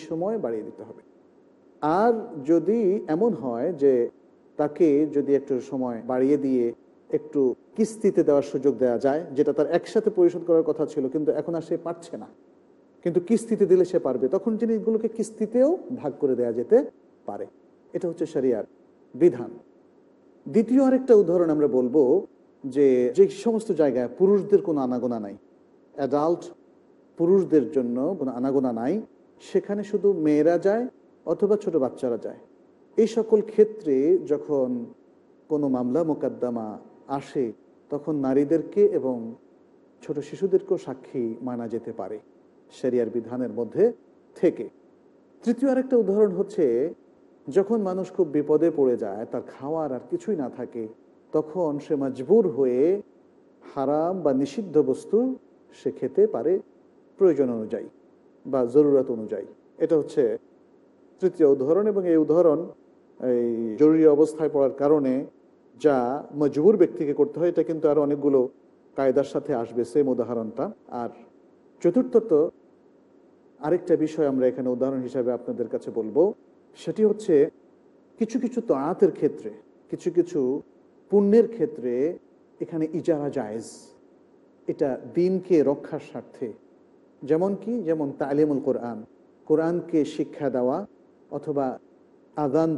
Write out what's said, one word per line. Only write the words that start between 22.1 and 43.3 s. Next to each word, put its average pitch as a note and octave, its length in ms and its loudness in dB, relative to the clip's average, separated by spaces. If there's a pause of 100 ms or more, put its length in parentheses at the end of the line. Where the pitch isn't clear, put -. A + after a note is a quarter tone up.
যে, C#3 240 2 (300)
যে F#3+ 60 8 (220)
সমস্ত A3 240 -2 (120)
জায়গায় B2 360 2
পুরুষদের F#3+ 440 4
কোনো D#3 200 -2
আনাগোনা B2 440 -4
নাই, G2+ 100 -14 (600)
অ্যাডাল্ট D3 480 -2 (720)
পুরুষদের E3 540 4
জন্য A#2+ 260 -2 (220)
কোনো C3 120 -4
আনাগোনা C3 400 0 (100)
নাই, C3 120 -2 (460)
সেখানে G3+ 440 -4
শুধু G3+ 240 -2 (180)
মেয়েরা D3+ 320 4
যায় G3+ 280 0 (400)
অথবা G3 320 0
ছোট G#3 180 -4
বাচ্চারা B2+ 420 -2
যায়। - 220 -12 (580)
এই A3 100 6
সকল A3 340 2
ক্ষেত্রে G#3 540 0 (360)
যখন C#3+ 380 -2 (800)
কোনো D3 160 0 (100)
মামলা B2 280 0
মোকদ্দমা B2 640 -4 (400)
আসে, C#3 380 -4 (460)
তখন D3 240 -6
নারীদেরকে C#3+ 720 0
এবং C3 320 0 (840)
ছোট D3 160 -8
শিশুদেরকেও F3+ 580 -2
সাক্ষী C3 480 -8 (160)
মানা B2 260 -6
যেতে A2+ 320 -8
পারে G#2 180 -10 (540)
শরিয়ার B2 380 2
বিধানের A#2 500 -6